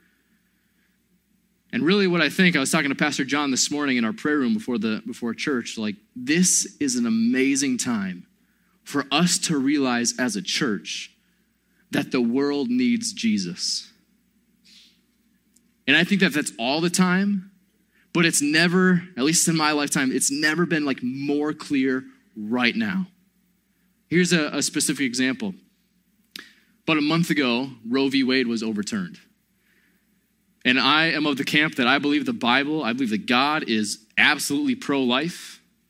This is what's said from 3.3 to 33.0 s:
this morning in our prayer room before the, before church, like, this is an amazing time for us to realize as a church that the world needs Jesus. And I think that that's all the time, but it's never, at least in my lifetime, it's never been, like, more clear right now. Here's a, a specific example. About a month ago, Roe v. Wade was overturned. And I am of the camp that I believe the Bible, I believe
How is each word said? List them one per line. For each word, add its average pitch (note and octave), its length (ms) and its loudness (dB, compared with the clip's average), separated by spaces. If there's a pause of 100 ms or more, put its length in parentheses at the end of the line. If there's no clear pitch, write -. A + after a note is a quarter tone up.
this B2+ 180 0
morning C#3+ 280 0
in A#2 80 0
our A2 80 -2
prayer D3+ 260 -2
room A#2+ 160 2
before A2+ 240 -2
the, G#2+ 260 -4
before A#2 300 -8
church, A#2+ 420 -4
like, G#2+ 200 -6 (180)
this D3+ 640 0
is C3+ 160 0
an A#2+ 100 0
amazing B2+ 760 2
time G2 500 -4 (560)
for C#3+ 260 -4
us F3 280 2
to D#3 200 -2
realize C3 640 0
as A#2+ 160 -2
a F#2+ 60 -6
church - 680 -4 (800)
that C#3+ 220 -2
the C3+ 80 2
world C3+ 500 0
needs A#2+ 420 0
Jesus. G2 760 -4 (2000)
And C#3 80 6
I E3 80 4
think F#3+ 160 0
that F3 120 2
that's C#3+ 280 -2
all C3+ 200 -2
the E3+ 100 0
time, F#3 580 0 (680)
but E3+ 120 4
it's D#3 160 0
never, F3 600 4 (140)
at A#2+ 80 -2
least D#3+ 240 2
in E3 80 2
my D3+ 160 2
lifetime, C#3+ 400 0
it's C3+ 180 0
never D#3 360 0
been, D3+ 180 -2
like, C3+ 180 -4
more C#3+ 520 -2
clear C3 500 -2 (320)
right A#2 400 0
now. F3+ 300 -2 (1040)
Here's E3+ 260 2
a, D3+ 140 2
a C#3 140 -4
specific C#3 440 -2
example. B2 480 -2 (1300)
About D#3+ 140 0
a - 20 0
month E3 300 0
ago, C3+ 400 0 (180)
Roe C3+ 220 0
v. C3+ 120 0
Wade B2+ 240 2
was A2+ 160 -2
overturned. G#2 540 -4 (1500)
And B2+ 160 4
I D3+ 280 4
am D#3 180 0
of D3 140 0
the C3+ 60 -2
camp D3+ 320 0
that B2 100 2
I C3+ 120 4
believe C#3+ 280 0
the B2+ 80 -2
Bible, C#3 500 0
I A2+ 80 -2
believe B2 180 -2